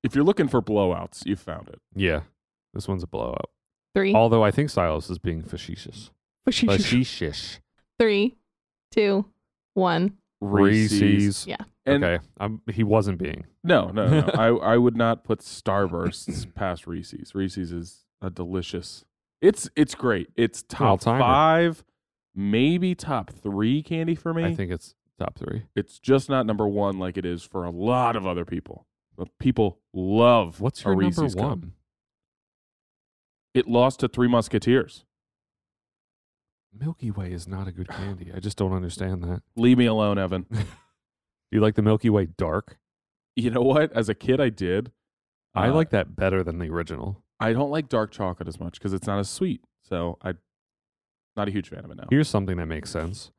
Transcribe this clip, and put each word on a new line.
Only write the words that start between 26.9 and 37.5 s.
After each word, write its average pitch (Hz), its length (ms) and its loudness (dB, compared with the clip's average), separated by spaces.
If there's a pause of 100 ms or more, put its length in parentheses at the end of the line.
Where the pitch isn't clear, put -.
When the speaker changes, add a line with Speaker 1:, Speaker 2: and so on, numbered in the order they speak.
Speaker 1:
like 92 180 -6
it 90 100 -6
is 87 160 -6
for 92 220 -10
a 87 60 -6
lot 117 460 0
of 95 100 -4
other 87 180 -4
people. - 420 -10 (300)
But - 240 -12
people 113 400 0 (120)
love 95 680 4
Speaker 2:
What's - 220 -4
Speaker 1:
a 101 80 0
Speaker 2:
your 95 60 4
Speaker 1:
Reese's 160 380 0
Speaker 2:
number 92 60 -4
Speaker 1:
cup. 127 80 0 (100)
Speaker 2:
one? 90 140 -14 (1800)
Speaker 1:
It 123 120 2
lost 123 340 2
to 131 80 0
Three 123 200 2
Musketeers. 117 760 0 (1700)
Speaker 2:
Milky 131 320 -8
Way 92 220 -8
is 87 160 -12
not 95 180 -8